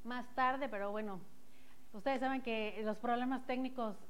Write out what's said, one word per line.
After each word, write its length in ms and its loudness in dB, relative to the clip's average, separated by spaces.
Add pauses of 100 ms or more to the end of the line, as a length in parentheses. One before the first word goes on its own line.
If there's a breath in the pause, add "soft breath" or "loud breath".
más 300 -4
tarde, 340 4
pero 220 0
bueno, 300 -2 (720 loud breath)
ustedes 280 2
saben 220 2
que 420 0
los 140 2
problemas 480 2
técnicos 500 0 (140)